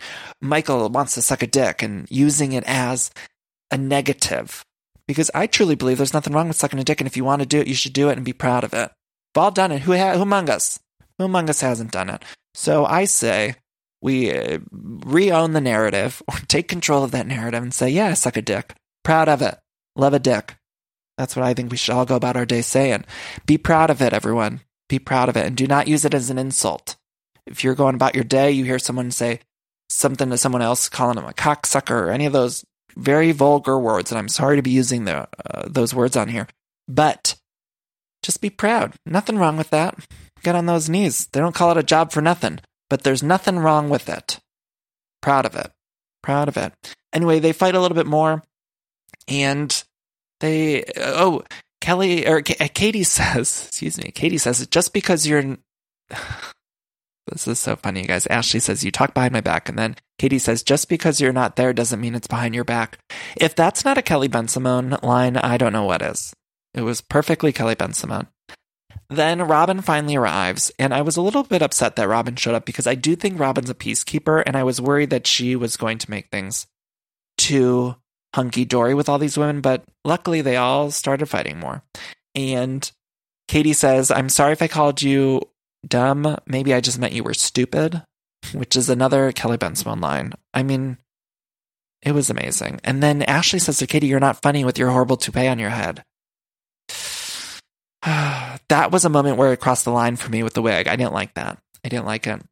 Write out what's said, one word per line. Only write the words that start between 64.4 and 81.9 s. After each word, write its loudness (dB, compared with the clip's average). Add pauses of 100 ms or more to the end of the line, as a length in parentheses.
line, 2
I 0
don't 2
know -2
what 0
is. -6 (400)
It -6
was -4
perfectly 0
Kelly 0
Bensimon. -6 (840)
Then 0
Robin 2
finally 0
arrives, 0
and 0
I 0
was -2
a 0
little 0
bit 0
upset 0
that 0
Robin 0
showed 0
up -4
because -6
I 0
do 0
think -2
Robin's 0
a -8
peacekeeper, -2
and -2
I 0
was -2
worried 2
that 0
she 0
was -4
going -4
to -12
make -8
things -6 (720)
too 2 (420)
hunky-dory 2
with 0
all 2
these -2
women, 0
but 0 (220)
luckily 0
they 2
all 2
started -2
fighting -6
more. -8 (540)